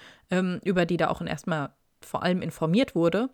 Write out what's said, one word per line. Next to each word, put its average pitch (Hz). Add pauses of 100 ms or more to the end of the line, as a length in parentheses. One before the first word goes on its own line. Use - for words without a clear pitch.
(300)
ähm, 180
über 180
die 170
da 160
auch -
erstmal 156 (300)
vor -
allem 180
informiert 170
wurde. 175